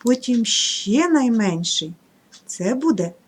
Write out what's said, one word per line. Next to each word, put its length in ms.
Потім 420
ще 640
найменший. 840
Це 280
буде 380